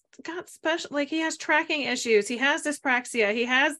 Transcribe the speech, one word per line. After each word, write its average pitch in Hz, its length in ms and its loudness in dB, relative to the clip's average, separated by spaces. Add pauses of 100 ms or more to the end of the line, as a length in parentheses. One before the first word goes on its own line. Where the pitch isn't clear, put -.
(240)
got 330 260 -10
special, 330 420 -4
like, 285 160 -2
he 320 120 -2
has 320 180 -2
tracking 311 460 0
issues, 240 440 2
he 247 100 -4
has 285 260 0
dyspraxia, 247 720 0
he 233 120 0
has, 269 340 2